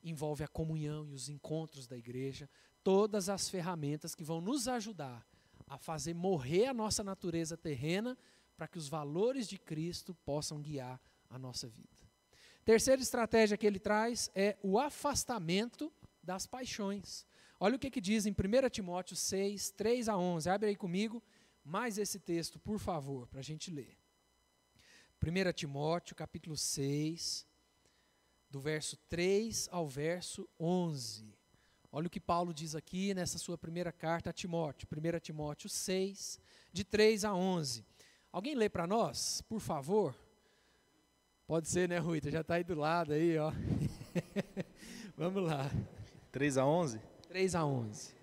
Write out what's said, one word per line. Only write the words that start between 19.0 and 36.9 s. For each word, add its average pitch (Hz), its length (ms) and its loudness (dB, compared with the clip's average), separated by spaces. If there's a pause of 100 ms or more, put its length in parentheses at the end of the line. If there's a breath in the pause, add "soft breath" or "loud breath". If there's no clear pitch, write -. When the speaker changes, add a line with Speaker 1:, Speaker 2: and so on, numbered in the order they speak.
Speaker 1:
seis, 196 560 -2
três 226 380 2
a 208 80 2
onze. 175 320 2
Abre 208 180 2
aí 208 80 2
comigo 208 480 -2 (400 soft breath)
mais 202 340 -2
esse 202 220 -2
texto, 165 400 -4
por 214 180 -2
favor, 139 520 -4
pra 131 120 -12
gente 156 300 -8
ler. 143 260 -10 (1200 soft breath)
Primeira 175 360 2
Timóteo, 151 600 -2
capítulo 160 440 -10
seis, 147 920 -2 (1000 soft breath)
do 139 100 -10
verso 151 360 -2 (140)
três 196 640 2
ao 175 160 -2
verso 165 600 -4 (120)
onze. 139 760 0 (560 soft breath)
Olha 156 140 -2
o 175 40 -2
que 185 100 -6
Paulo 175 340 2
diz 156 220 -8
aqui 185 360 -2
nessa 175 280 -2
sua 170 180 -6
primeira 170 340 -4
carta 165 380 -2
a 170 40 -8
Timóteo, 165 540 -4
primeira 165 320 -2
Timóteo 151 480 -8
seis, 196 720 -2 (320 soft breath)
de 170 120 -4
três 214 420 6